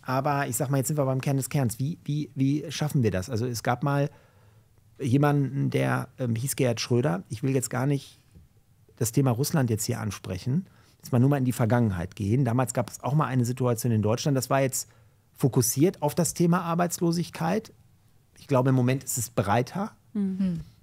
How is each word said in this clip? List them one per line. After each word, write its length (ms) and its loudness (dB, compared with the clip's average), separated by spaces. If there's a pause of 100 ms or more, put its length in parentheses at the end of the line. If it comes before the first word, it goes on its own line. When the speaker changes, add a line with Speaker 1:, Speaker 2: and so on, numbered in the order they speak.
Speaker 1:
aber 460 -2
ich 80 -4
sag 140 -2
mal, 80 2
jetzt 100 0
sind 80 -2
wir 80 2
beim 160 0
Kern 160 0
des 140 -2
Kerns. 280 0
Wie, 260 -4
wie, 300 -4
wie 360 0
schaffen 320 0
wir 80 4
das? 180 -2
Also 180 -2
es 160 -6
gab 200 0
mal 280 0 (920)
jemanden, 720 2
der, 380 -2 (100)
ähm, 160 -2
hieß 220 -4
Gerhard 240 0
Schröder. 480 0
Ich 140 -10
will 120 0
jetzt 160 -2
gar 160 -2
nicht 340 -4 (760)
das 160 -2
Thema 200 4
Russland 380 0
jetzt 140 0
hier 160 -4
ansprechen. 680 -4 (320)
Jetzt 140 -20
mal 60 4
nur 120 6
mal 80 2
in 60 0
die 80 0
Vergangenheit 640 2
gehen. 280 0
Damals 300 0
gab 160 -2
es 120 -14
auch 120 -2
mal 120 2
eine 180 0
Situation 480 0
in 100 4
Deutschland, 340 0
das 140 -2
war 120 2
jetzt 260 -4 (480)
fokussiert 640 2
auf 140 0
das 180 0
Thema 300 2
Arbeitslosigkeit. 1080 -2 (680)
Ich 80 -20
glaube, 240 4
im 60 4
Moment 280 2
ist 140 -6
es 120 -6
breiter. 600 0 (240)
Speaker 2:
Mhm. 240 -2
Speaker 3:
Hm. 220 -2 (220)